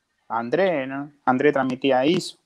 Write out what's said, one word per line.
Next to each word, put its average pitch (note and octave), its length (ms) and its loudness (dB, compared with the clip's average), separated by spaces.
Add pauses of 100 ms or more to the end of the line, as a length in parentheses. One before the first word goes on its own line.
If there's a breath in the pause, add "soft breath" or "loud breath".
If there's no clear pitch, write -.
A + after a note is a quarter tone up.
(300)
André, C3+ 580 -2
¿no? C#3+ 240 -10 (140)
André C3 260 4
transmitía C3 540 0
eso E3+ 400 -2